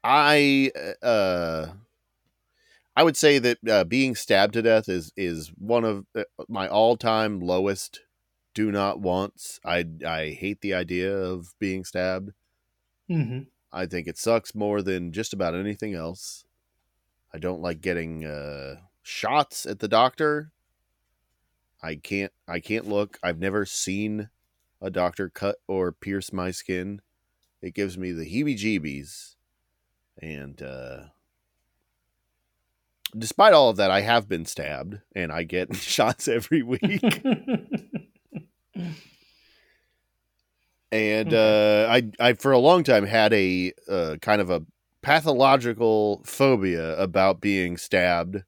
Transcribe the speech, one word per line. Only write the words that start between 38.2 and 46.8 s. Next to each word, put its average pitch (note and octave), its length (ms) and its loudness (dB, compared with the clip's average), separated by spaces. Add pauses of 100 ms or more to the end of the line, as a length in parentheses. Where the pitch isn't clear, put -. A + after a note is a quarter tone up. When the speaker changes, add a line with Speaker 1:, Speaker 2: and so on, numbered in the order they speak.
Speaker 1:
And, G#2+ 420 0
Speaker 2:
Okay. G#2+ 520 6
Speaker 1:
uh, A2+ 60 2
I, A#2+ 380 2
I, A#2+ 40 4
for C#3 180 0
a C3 60 8
long D#3+ 260 6
time, A2+ 220 4
had G#2+ 280 4
a, F#2 400 2 (140)
uh, E2+ 340 -2
kind G#2 200 2
of F2+ 80 -2
a E2 140 0 (400)
pathological A#2+ 1200 2
phobia F#2 720 0